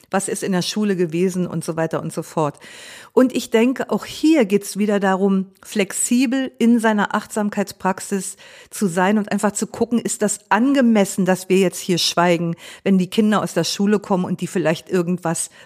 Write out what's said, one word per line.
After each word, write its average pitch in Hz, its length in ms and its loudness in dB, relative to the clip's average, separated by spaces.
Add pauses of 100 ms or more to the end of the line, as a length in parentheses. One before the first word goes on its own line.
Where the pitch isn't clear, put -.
(140)
was 196 140 -2
ist - 160 -6
in 196 80 -2
der 180 100 2
Schule 208 320 -2
gewesen 175 520 -2
und - 180 -6
so 165 100 -6
weiter 160 260 -2
und 165 120 -8
so 165 100 -8
fort. 151 380 -4 (520)
Und 254 220 4
ich - 160 -6
denke, 240 400 0
auch - 140 -2
hier 311 400 2
geht's 202 340 -2
wieder 202 220 0
darum, 190 500 2 (100)
flexibel 247 1000 -2
in 233 200 4
seiner 214 380 0
Achtsamkeitspraxis 202 1200 -4 (340)
zu - 160 -2
sein 185 320 2
und 202 140 -4
einfach 202 180 0
zu - 160 -6
gucken, 233 320 -2
ist - 240 -4
das - 300 -2
angemessen, 226 720 2
dass 185 240 0
wir 185 100 4
jetzt 185 220 0
hier 175 180 -2
schweigen, 170 560 2 (300)
wenn 196 120 4
die 185 140 0
Kinder 214 320 2
aus 175 120 -4
der 170 100 2
Schule 202 340 0
kommen 185 260 -2
und 185 160 -4
die 180 60 -6
vielleicht 160 420 -2
irgendwas 170 640 -2 (160)